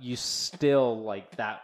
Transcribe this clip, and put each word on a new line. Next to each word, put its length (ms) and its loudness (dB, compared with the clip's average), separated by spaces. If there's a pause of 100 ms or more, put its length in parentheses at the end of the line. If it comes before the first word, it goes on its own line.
you 140 -8
still, 880 2
like, 340 -8
that 280 -6